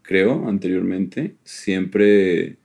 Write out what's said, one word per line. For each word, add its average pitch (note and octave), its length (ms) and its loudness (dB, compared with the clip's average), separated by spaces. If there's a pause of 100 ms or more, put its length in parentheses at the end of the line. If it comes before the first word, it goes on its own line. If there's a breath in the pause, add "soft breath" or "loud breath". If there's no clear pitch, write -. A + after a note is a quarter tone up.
creo, G2 440 0
anteriormente, F#2 960 -4
siempre F#2+ 1200 0